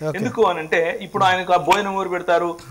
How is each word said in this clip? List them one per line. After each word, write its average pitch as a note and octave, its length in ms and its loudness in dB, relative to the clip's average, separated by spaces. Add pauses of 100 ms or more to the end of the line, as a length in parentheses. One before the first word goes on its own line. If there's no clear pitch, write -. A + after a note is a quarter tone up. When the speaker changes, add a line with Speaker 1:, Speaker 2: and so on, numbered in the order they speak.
Speaker 1:
ఓకే. D#3 120 -4
Speaker 2:
ఎందుకు A#3 260 0
అనంటే, E3+ 580 0
ఇప్పుడు G3 220 -2
ఆయనకు F#3 300 2
ఆ F3+ 40 4
భోజనం G3 360 2
ఎవరు F#3+ 160 -4
పెడతారు? F3 480 0 (140)